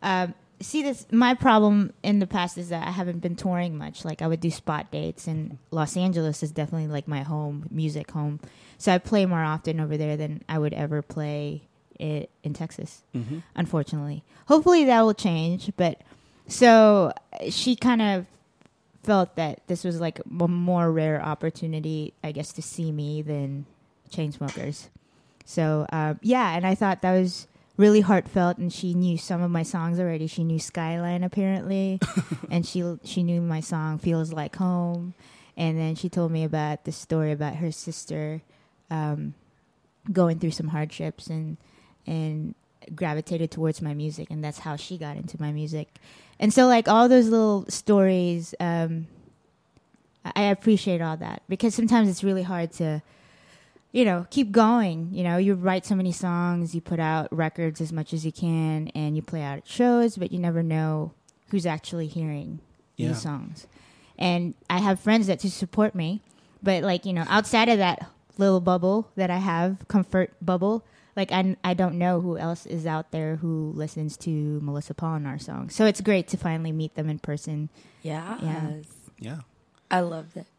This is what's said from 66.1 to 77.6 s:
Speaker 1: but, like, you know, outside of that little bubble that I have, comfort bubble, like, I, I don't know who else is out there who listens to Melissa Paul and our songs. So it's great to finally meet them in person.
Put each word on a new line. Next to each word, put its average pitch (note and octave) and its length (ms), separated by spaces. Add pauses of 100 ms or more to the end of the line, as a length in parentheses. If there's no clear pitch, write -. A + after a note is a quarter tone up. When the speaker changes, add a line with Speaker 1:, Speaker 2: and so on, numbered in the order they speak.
Speaker 1:
but, F#3 200
like, F3+ 220
you F#3+ 80
know, E3 140
outside A3+ 420
of A3+ 100
that F3+ 300 (280)
little G3 240
bubble F#3 540
that F#3 160
I F3 60
have, F#3 500
comfort F#3 440 (100)
bubble, F#3 420 (320)
like, G3 160
I, F#3+ 320
I F3+ 100
don't F3 240
know F3 240
who F3 160
else E3+ 300
is D#3+ 180
out D#3 260
there D#3+ 260
who D#3 380
listens D3+ 420
to D3+ 440
Melissa D3 320
Paul D#3+ 220
and D3 120
our C#3+ 120
songs. - 360
So A3 100
it's G#3 160
great F#3+ 280
to F#3 80
finally D#3+ 340
meet D#3 240
them D#3 140
in D3+ 80
person. D3+ 520 (340)